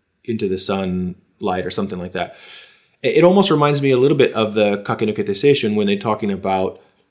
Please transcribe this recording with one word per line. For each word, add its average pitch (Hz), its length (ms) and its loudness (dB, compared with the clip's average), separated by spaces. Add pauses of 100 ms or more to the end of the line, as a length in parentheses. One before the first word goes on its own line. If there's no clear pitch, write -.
(240)
into 110 240 -4
the 92 100 -4
sunlight 92 1040 -4
or 90 60 -8
something 98 300 -6
like 90 120 -12
that. 87 220 -8 (680)
It, 123 160 2
it 160 60 8
almost 190 280 4
reminds 147 280 2
me 139 120 2
a 127 40 4
little 139 200 4
bit 131 160 4
of 107 220 -2
the 104 240 2
Kakenukete 107 500 -4
Seishun 104 480 2
when 104 100 0
they're 101 100 0
talking 104 360 -2
about, 95 480 -4 (300)